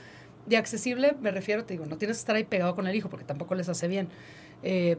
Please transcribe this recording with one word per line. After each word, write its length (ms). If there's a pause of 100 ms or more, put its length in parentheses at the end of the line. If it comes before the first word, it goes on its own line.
(460)
De 100
accesible 640
me 100
refiero, 340
te 100
digo, 120
no 120
tienes 180
que 40
estar 160
ahí 80
pegado 300
con 120
el 100
hijo 120
porque 160
tampoco 300
les 140
hace 200
bien. 200 (540)
Eh, 360